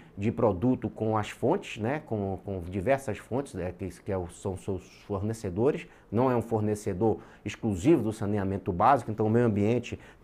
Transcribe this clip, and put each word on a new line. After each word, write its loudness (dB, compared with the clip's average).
de 0
produto 2
com -2
as -2
fontes, -2
né, -2
com, -2
com -6
diversas -2
fontes, -6
né, -4
que, -6
que -8
é 0
o, -4
são -8
seus -6
fornecedores, -2
não 4
é 2
um 2
fornecedor 0
exclusivo 2
do 0
saneamento -2
básico, 4
então 0
o 4
meio 6
ambiente 2